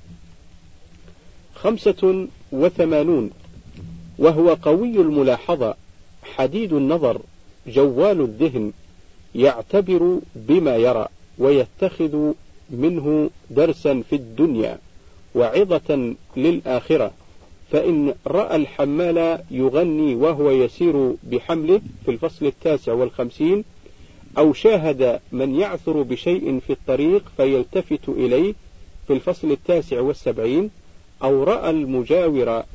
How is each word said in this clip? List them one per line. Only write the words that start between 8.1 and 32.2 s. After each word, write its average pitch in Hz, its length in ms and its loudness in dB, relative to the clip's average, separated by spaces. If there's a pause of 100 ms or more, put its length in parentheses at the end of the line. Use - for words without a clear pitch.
الذهن، 117 520 -2 (600)
يعتبر 175 840 2 (140)
بما 131 420 2
يرى، 113 300 2 (320)
ويتخذ 151 920 0 (380)
منه 151 600 -2 (200)
درسا 139 600 0
في 151 60 0
الدنيا 117 640 -2 (560)
وعظة 139 800 0 (220)
للآخرة، 131 720 -2 (640)
فإن 147 420 0 (120)
رأى 165 300 -2
الحمال 165 840 -2 (100)
يغني 147 640 0
وهو 143 360 0
يسير 135 720 0
بحمله 165 580 0 (240)
في 143 60 0
الفصل 151 360 -6
التاسع 143 460 -2
والخمسين، 131 720 -2 (720)
أو 151 140 6
شاهد 151 680 2 (120)
من 131 220 -2
يعثر 160 480 -2
بشيء 135 640 -4
في 139 60 -4
الطريق 151 520 0 (120)
فيلتفت 135 720 -2
إليه 135 460 0 (520)
في 147 60 -2
الفصل 156 380 -2
التاسع 151 500 -2
والسبعين، 131 680 -2 (520)
أو 135 220 2
رأى 165 260 0
المجاور 135 920 0 (120)